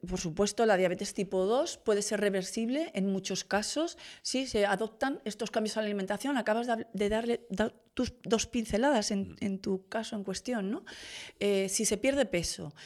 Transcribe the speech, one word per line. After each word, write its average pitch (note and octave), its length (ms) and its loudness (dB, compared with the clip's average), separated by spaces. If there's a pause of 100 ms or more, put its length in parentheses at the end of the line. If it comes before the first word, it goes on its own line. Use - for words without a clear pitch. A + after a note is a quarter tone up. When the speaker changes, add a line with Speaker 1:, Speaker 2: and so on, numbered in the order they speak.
Speaker 1:
por F#3 100 -4
supuesto, G3+ 480 0
la G#3 100 6
diabetes F3+ 380 0
tipo F#3+ 320 0
dos C4+ 320 0
puede G#3 240 2
ser G#3 160 0
reversible A3+ 760 0
en F#3+ 120 0
muchos F#3+ 380 -2
casos C#4+ 520 -2 (260)
si C4 260 -2
se G#3 180 2
adoptan A3 580 -2
estos G#3+ 280 -6
cambios A3 240 0
a A3 40 2
la G#3+ 60 0
alimentación. G#3 500 -2
Acabas A3+ 300 2
de, A3+ 260 -2
de G3+ 160 0
darle, A#3 420 0
dar G#3 220 0 (220)
tus B3 180 0 (120)
dos G#3+ 240 2
pinceladas A3+ 640 2
en, G3 80 0 (100)
Speaker 2:
Mm. - 100 -14
Speaker 1:
en G3 200 -2
tu F#3+ 280 -2
caso A3+ 280 -6
en G3 80 -8
cuestión, G3 480 -2
¿no? F4+ 120 -4 (540)
Eh, G3 300 4
si G#3 160 0
se G#3 140 2
pierde C4+ 280 4
peso, F3 480 -2 (120)